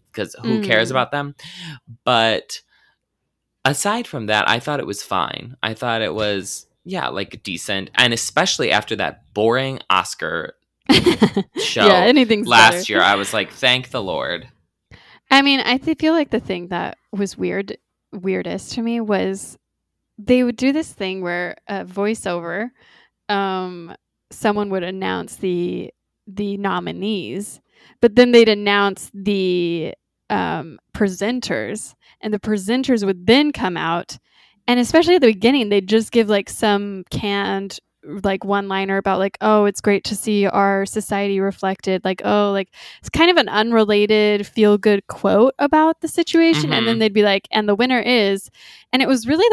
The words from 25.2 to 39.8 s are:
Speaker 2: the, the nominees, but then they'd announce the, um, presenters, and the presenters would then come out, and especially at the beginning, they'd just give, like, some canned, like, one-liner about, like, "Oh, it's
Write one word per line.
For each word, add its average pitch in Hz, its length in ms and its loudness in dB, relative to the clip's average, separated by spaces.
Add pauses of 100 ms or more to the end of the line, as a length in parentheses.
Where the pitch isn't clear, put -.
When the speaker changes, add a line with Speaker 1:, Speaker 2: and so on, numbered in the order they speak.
Speaker 2:
the, 180 540 -4 (360)
the 202 320 -6
nominees, 180 1000 -6 (400)
but 220 160 0
then 247 160 6
they'd 233 160 8
announce 202 640 -2
the, 180 800 -2 (360)
um, 165 480 -6 (160)
presenters, 196 1000 -4 (260)
and 214 120 -8
the 208 60 0
presenters 220 680 -2
would 180 220 -4
then 285 260 6
come 185 240 -4
out, 165 420 -4 (500)
and 247 100 4
especially 330 380 4
at 311 60 4
the 226 100 8
beginning, 220 380 2
they'd 196 180 2
just 220 240 0
give, 226 160 2
like, 202 200 0
some 202 600 -2
canned, 196 680 -4 (440)
like, 196 220 -2
one-liner 196 540 -2
about, 196 200 0
like, 196 220 -2
"Oh, 214 260 4
it's 202 140 -2